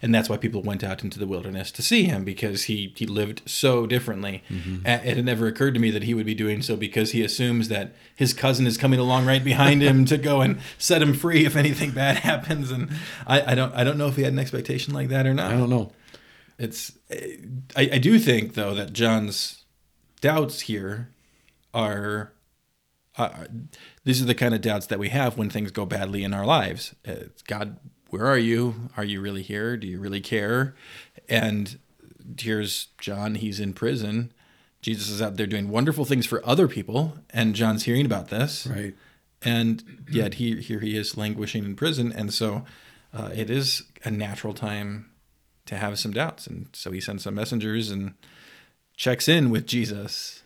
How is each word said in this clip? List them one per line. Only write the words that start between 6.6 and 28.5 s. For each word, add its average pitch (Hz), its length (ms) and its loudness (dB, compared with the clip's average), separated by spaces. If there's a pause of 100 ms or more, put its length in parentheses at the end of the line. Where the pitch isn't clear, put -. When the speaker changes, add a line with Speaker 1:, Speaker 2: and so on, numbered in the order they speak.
Speaker 1:
so 113 120 -2
because 107 380 0
he 113 100 2
assumes 117 460 2
that 101 240 -4 (240)
his 131 160 4
cousin 131 340 2
is 113 120 2
coming 131 200 4
along 127 280 4
right 131 180 4
behind 139 380 6
him 135 240 8
to 151 100 4
go 139 240 4
and 107 180 4 (200)
set 165 240 4
him 147 100 6
free 160 320 4
if 143 100 2
anything 147 360 2
bad 135 260 2
<laughs> - 140 0
happens. 143 400 -2
And 127 180 -2 (380)
I, 131 260 4
I - 20 6
don't, 131 200 2
I 120 100 2
don't 147 140 2
know 147 80 2
if 131 100 0
he 139 60 4
had 131 100 2
an 135 60 0
expectation 131 560 -4
like 135 140 -2
that 135 180 2
or 131 80 4
not. 98 180 0
Speaker 2:
I 123 60 4
don't 123 100 4
know. 117 240 2 (680)
Speaker 1:
It's, - 340 -8 (180)
I, - 840 -2
I 135 40 4
do 202 220 8
think, 113 340 2
though, 101 200 -2
that 101 180 -4
John's 110 720 0 (560)
doubts 151 400 2
here 104 480 -6 (640)
are, 104 560 -2 (880)
uh, 95 280 -4 (580)
these 131 180 2
are 123 40 0
the 120 80 4
kind 120 200 2
of 107 60 0
doubts 104 260 -2
that 101 140 -4
we 101 80 -2
have 123 280 0
when 110 140 -2
things 104 220 -6
go 104 140 -4
badly 98 360 -4
in 98 100 -2
our 98 140 -2
lives. 120 480 0 (140)
Uh, 95 60 -8 (340)
"God, 104 300 -8 (320)
where 107 160 -4
are 135 120 4
you? 117 580 0